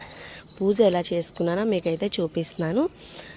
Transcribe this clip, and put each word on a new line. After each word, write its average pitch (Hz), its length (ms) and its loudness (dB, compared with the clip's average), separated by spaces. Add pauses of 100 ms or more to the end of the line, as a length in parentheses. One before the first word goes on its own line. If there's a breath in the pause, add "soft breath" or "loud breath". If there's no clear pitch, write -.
(560 loud breath)
పూజ 196 200 2 (140)
ఎలా 175 220 2
చేసుకున్నానో 175 520 0 (100)
మీకైతే 170 340 0 (100)
చూపిస్తున్నాను. 170 640 0 (520 loud breath)